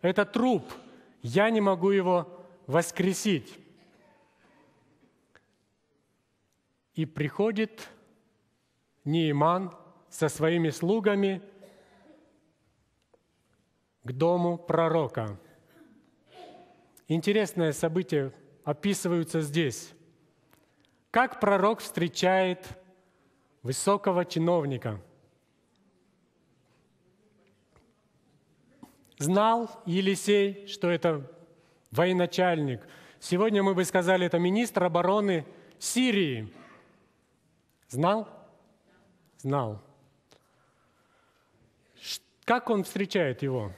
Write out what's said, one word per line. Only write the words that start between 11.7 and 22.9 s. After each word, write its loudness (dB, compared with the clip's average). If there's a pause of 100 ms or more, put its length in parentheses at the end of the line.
к -10
дому 2
пророка. 0 (1700)
Интересное 0
событие -2 (300)
описывается -2
здесь. -2 (1160)
Как 0
пророк 2
встречает 0 (960)